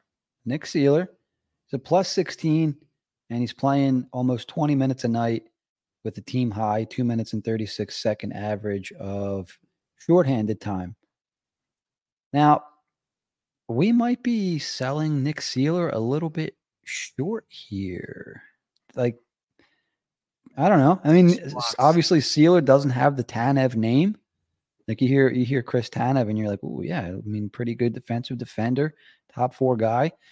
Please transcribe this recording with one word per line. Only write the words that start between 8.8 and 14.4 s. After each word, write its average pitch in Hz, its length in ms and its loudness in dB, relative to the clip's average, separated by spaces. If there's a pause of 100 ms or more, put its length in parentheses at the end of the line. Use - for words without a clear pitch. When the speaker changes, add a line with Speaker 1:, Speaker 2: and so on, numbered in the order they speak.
Speaker 1:
of 98 640 -8 (420)
shorthanded 135 640 0
time. 95 340 -8 (1400)
Now, 147 320 4 (1040)
we 143 240 2
might 240 300 0
be 196 380 -2